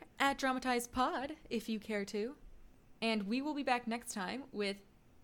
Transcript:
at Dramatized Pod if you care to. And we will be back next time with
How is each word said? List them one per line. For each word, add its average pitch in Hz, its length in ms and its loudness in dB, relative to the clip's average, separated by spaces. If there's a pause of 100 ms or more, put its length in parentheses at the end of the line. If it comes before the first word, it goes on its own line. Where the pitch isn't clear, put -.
(200)
at 277 180 4
Dramatized 262 540 2
Pod 277 420 2 (160)
if 226 180 0
you 220 120 0
care 202 260 -2
to. 226 300 -2 (680)
And 220 220 2
we 233 180 2
will 294 140 0
be 285 80 0
back 240 240 2
next 233 260 -4
time 208 380 -2
with 202 260 0 (460)